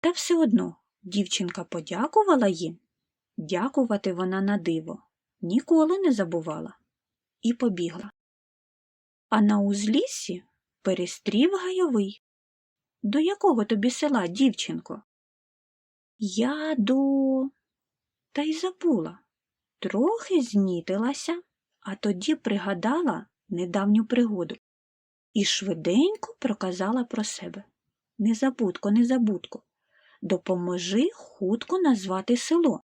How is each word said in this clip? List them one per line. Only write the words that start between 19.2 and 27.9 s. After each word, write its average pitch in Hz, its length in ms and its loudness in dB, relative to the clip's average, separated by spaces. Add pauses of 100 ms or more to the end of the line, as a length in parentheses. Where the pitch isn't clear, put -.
Трохи 320 640 0
знітилася, 208 1000 -2 (380)
а 196 140 -10
тоді 202 400 -2
пригадала 202 920 -2 (220)
недавню 196 580 2
пригоду 214 500 0 (760)
і 202 120 2
швиденько 196 960 0
проказала 208 680 -4
про 220 200 -4
себе: 185 400 -12 (540)